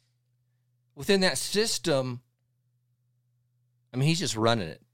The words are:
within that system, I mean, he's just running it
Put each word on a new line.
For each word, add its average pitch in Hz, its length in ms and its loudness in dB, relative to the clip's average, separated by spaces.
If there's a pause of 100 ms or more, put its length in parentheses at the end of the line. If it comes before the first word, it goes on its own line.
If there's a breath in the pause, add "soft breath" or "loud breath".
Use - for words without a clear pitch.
(960)
within 190 260 2
that 170 180 2
system, 139 840 -2 (1700)
I 123 40 -10
mean, 139 120 2
he's 165 100 2
just 113 180 -4
running 110 320 2
it - 140 -14 (120)